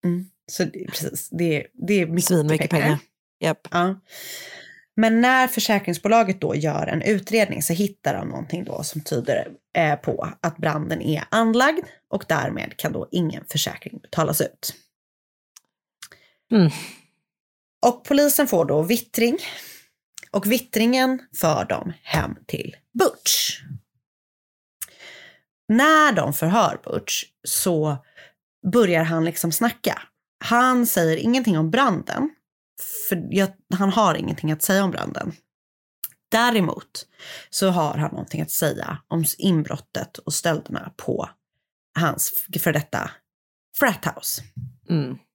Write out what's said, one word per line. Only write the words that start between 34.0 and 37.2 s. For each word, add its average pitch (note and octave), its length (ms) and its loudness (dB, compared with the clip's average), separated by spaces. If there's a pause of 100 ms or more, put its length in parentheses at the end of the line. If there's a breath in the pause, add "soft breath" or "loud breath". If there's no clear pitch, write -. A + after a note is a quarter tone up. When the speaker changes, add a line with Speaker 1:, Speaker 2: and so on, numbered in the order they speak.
Speaker 1:
ingenting - 360 -4
att D#3 100 -2
säga G3 220 2
om F#3 80 0
branden. - 420 -6 (1000)
Däremot A3+ 760 0 (420 loud breath)